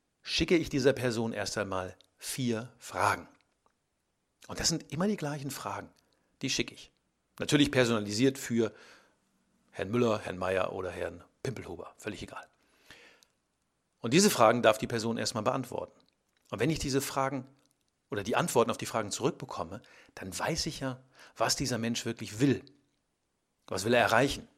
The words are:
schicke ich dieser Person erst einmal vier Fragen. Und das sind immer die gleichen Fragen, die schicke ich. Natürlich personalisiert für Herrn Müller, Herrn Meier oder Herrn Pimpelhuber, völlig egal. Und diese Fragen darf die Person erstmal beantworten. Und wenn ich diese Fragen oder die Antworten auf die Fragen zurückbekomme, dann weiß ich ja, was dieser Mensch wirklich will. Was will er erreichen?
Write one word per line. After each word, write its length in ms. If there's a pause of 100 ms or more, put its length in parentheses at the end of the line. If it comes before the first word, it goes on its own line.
(220)
schicke 340
ich 140
dieser 240
Person 400
erst 240
einmal 400 (220)
vier 580
Fragen. 500 (1200)
Und 120
das 80
sind 240
immer 160
die 100
gleichen 320
Fragen, 400 (540)
die 80
schicke 240
ich. 160 (480)
Natürlich 320
personalisiert 680
für 340 (1000)
Herrn 180
Müller, 300
Herrn 180
Meier 360
oder 180
Herrn 320 (180)
Pimpelhuber, 560
völlig 240
egal. 240 (1600)
Und 120
diese 160
Fragen 320
darf 160
die 100
Person 300
erstmal 260
beantworten. 560 (520)
Und 100
wenn 80
ich 100
diese 220
Fragen 440 (640)
oder 140
die 140
Antworten 340
auf 60
die 80
Fragen 260
zurückbekomme, 720 (340)
dann 240
weiß 280
ich 120
ja, 240 (320)
was 220
dieser 200
Mensch 280
wirklich 340
will. 240 (1040)
Was 160
will 100
er 60
erreichen? 480 (100)